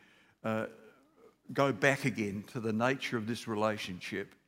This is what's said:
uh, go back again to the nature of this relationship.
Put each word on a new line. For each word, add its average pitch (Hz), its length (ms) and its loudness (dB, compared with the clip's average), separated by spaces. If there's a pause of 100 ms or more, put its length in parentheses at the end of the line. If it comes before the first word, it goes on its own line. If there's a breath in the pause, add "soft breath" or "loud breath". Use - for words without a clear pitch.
(420 soft breath)
uh, 110 240 0 (840)
go 139 180 4
back 135 340 4
again 104 440 0
to - 100 -8
the 110 140 0
nature 127 440 0
of 107 120 -2
this 113 180 -6
relationship. 104 880 -2 (140)